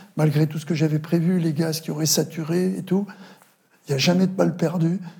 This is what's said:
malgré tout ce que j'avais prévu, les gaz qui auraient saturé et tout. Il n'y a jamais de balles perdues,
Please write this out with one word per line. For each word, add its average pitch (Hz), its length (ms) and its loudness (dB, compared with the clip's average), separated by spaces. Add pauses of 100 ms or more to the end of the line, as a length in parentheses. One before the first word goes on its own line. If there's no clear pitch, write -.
(180)
malgré 151 280 4
tout 151 140 -4
ce - 60 -10
que 170 100 -2
j'avais 151 240 2
prévu, 170 400 0
les 160 140 0
gaz 160 260 -2
qui - 120 -10
auraient 151 140 -2
saturé 160 720 0
et 180 60 -6
tout. 196 240 0 (800)
Il - 40 -2
n'y 139 40 0
a 131 40 0
jamais 180 280 4
de 185 60 -4
balles 170 240 0
perdues, 170 420 0 (200)